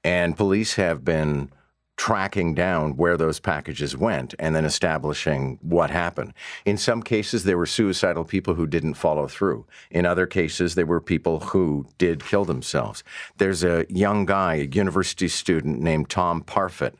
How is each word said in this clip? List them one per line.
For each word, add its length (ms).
And 340
police 400
have 280
been 480
tracking 580
down 420
where 200
those 240
packages 560
went 420
and 160
then 100
establishing 960
what 280
happened. 420
In 120
some 260
cases, 400
there 160
were 80
suicidal 580
people 300
who 140
didn't 260
follow 320
through. 400
In 160
other 180
cases, 520
there 100
were 140
people 400
who 460
did 260
kill 200
themselves. 580
There's 260
a 240
young 380
guy, 280
a 80
university 640
student 540
named 280
Tom 340
Parfit 580